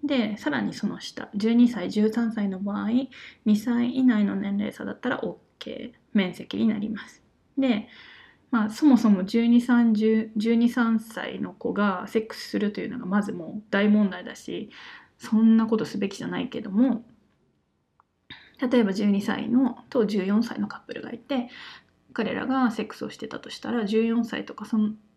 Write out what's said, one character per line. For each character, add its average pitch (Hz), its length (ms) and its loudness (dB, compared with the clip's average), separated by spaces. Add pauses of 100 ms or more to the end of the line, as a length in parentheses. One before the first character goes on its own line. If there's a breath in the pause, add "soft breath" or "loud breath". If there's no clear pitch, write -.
で、 240 360 -2
さ - 120 -4
ら 277 100 -2
に - 140 -4
そ - 140 -4
の - 100 -8
下、 - 360 -14
十 214 180 0
二 240 160 6
歳、 190 200 -4
十 214 200 2
三 226 240 -2
歳 208 160 -2
の 190 100 -6
場 202 260 -4
合、 202 40 -2 (560 loud breath)
二 214 120 4
歳 240 380 0
以 262 80 2
内 220 220 6
の 196 100 0
年 196 220 -2
齢 202 160 -2
差 - 120 -12
だ 202 80 -6
っ - 80 -12
た 247 100 -4
ら - 140 -2
オ 175 100 -6
ッ - 20 -20 (240)
ケ - 340 -12
ー、 - 40 -20 (140)
免 185 220 2
責 - 220 -10
に 220 100 2
な 214 120 0
り 208 100 -6
ま 214 180 -8
す。 - 160 -20 (340)
で、 254 320 0 (640 loud breath)
ま 220 140 2
あ、 214 60 -2
そ - 140 -4
も 269 120 8
そ 220 120 4
も 190 160 4
十 233 220 0
二、 240 140 6
三、 240 340 4
十、 220 420 2
十 226 200 2
二、 233 120 4
三 226 300 2
歳 - 420 -8
の 180 120 -8
子 - 200 -6
が 190 360 0
セ - 100 -2
ッ 220 80 -4
ク - 80 -12
ス - 140 -14
す 208 100 -2
る 202 140 -2
と 190 80 -8
い 175 60 -6
う - 40 -6
の - 80 -8
が - 80 -10
ま 196 160 2
ず 196 100 -4
も 175 280 -10
う - 100 -20
大 202 180 2
問 208 220 4
題 180 140 -10
だ - 100 -12
し、 - 360 -10 (480 loud breath)
そ - 180 -2
ん 226 200 8
な 226 100 4
こ 220 100 0
と - 80 0
す - 140 -8
べ 196 100 -2
き - 100 -10
じ 165 60 -10
ゃ 170 40 -8
な 175 120 -6
い 180 80 -6
け - 120 -10
ど - 120 -10
も、 226 320 2 (1700 loud breath)
例 247 80 4
え 233 60 6
ば 190 80 0
十 208 140 0
二 202 140 2
歳 - 280 -4
の 240 300 2 (120)
と 226 160 2
十 196 180 0
四 208 200 2
歳 - 160 -8
の 202 80 -2
カ - 100 -12
ッ - 40 -18
プ - 120 -14
ル - 80 -12
が - 100 -12
い 233 60 -12
て、 247 300 -4 (640 loud breath)
彼 208 200 -4
ら - 140 -4
が 254 240 2
セ 214 140 -6
ッ - 20 -12
ク - 80 -16
ス - 100 -10
を 208 60 -8
し - 60 -18
て - 100 -12
た - 140 -10
と - 100 -18
し - 80 -14
た - 140 -8
ら、 233 140 -2
十 220 180 2
四 226 200 0
歳 - 200 -6
と - 100 -14
か 208 120 -12
そ 220 120 0
の、 214 120 2 (260)